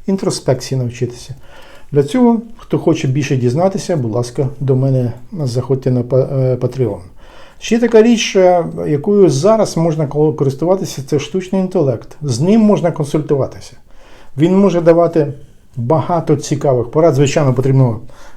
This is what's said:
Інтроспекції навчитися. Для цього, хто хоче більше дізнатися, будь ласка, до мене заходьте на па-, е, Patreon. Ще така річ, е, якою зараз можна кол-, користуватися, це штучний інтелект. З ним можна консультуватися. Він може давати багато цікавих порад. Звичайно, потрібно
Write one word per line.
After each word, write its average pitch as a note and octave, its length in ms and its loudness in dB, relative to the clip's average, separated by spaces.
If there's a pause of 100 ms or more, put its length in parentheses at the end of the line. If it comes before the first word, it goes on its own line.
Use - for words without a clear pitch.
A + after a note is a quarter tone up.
Інтроспекції F3+ 720 -2
навчитися. - 540 -8 (560)
Для C#3 120 2
цього, A#3 380 0 (160)
хто - 220 -4
хоче D#3 280 -2
більше C#3 280 -2
дізнатися, E3 640 -2
будь A#2 140 -4
ласка, A#2+ 360 -4 (120)
до C3+ 160 0
мене B2+ 380 0 (180)
заходьте C3 600 -4
на B2 120 0
па-, B2+ 280 0
е, B2+ 240 0
Patreon. A#2+ 440 -4 (600)
Ще A3+ 200 -2
така A3+ 220 4
річ, A#3 340 2
е, F3+ 300 4 (220)
якою F3+ 420 4
зараз F#3 480 2
можна D#3+ 300 0
кол-, D3+ 280 0
користуватися, D3+ 720 -2
це D3 120 0
штучний F#3+ 420 -4
інтелект. D#3+ 600 -2
З C3 200 -4
ним G#3 200 4
можна F3+ 300 2
консультуватися. C#3 840 -4 (640)
Він F3 200 2
може F3+ 240 2
давати E3 520 2 (420)
багато D3+ 600 0
цікавих C3+ 560 -2
порад. D#3+ 240 4
Звичайно, C#3 380 2
потрібно C3 460 2 (380)